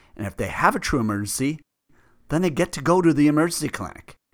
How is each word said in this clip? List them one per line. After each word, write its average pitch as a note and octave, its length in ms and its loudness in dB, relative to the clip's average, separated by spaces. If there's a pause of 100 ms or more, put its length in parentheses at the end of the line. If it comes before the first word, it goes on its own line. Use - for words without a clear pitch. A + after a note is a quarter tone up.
(160)
and G#2 100 -6
if F#2+ 100 -10
they G2+ 120 -4
have - 260 0
a G#3 60 -4
true - 200 -2
emergency, G#2+ 600 -2 (680)
then D#3+ 140 0
they F3+ 80 0
get E3 220 -2
to - 80 -8
go E3+ 220 2
to E3 100 6
the D3 140 4
emergency D3+ 420 2
clinic, - 460 -12 (200)